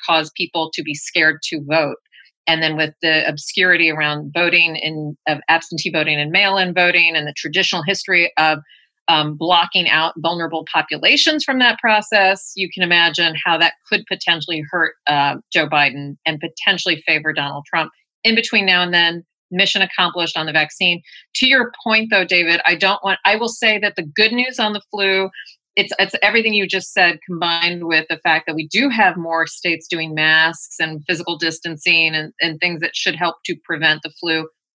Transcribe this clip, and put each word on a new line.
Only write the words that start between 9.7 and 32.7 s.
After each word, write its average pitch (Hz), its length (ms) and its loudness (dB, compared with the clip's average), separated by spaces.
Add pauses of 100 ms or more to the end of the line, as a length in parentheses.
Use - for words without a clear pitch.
out 160 300 2
vulnerable 165 540 -4
populations 226 720 0
from 262 140 0
that 240 200 4
process, 208 760 2
you 185 180 -4
can 185 100 -4
imagine 170 520 2 (100)
how 170 120 2
that 165 160 2 (140)
could 214 200 -2
potentially 165 600 -4
hurt, 165 260 -2 (120)
uh, 143 280 2 (180)
Joe 151 160 2
Biden 143 560 0
and 156 140 -2
potentially 170 680 -2
favor 156 260 0
Donald 143 320 -6
Trump. 165 260 -4 (320)
In 226 120 2
between 220 300 0
now 180 180 4
and 180 100 0
then, 170 300 2 (280)
mission 190 300 0
accomplished 180 560 -2
on 160 80 -2
the 156 60 -4
vaccine. 175 500 0 (340)
To 262 120 2
your 254 240 2 (120)
point, 220 280 0
though, 190 140 4
David, 170 400 2
I 175 100 2
don't 190 280 0
want, 190 220 0
I 208 100 4
will 220 120 -2
say 220 320 0
that 202 160 -2
the 175 80 -6
good 214 280 0
news 247 280 -2
on 214 140 0
the 202 80 -8 (100)
flu, 190 380 0 (460)
it's, 202 220 -2
it's 190 240 0
everything 220 320 2
you 202 140 0
just 185 260 -6
said, 170 320 2
combined 175 600 -2
with 160 240 0
the 160 100 -6
fact 160 260 0
that 160 100 -4
we 160 120 -6
do 247 220 0
have 202 280 2
more 165 300 -2
states 165 420 -4
doing 160 240 -6
masks 160 680 2
and 156 280 -4
physical 170 280 -4
distancing 160 800 -2
and, 156 180 -4 (100)
and 160 180 -2
things 175 220 -2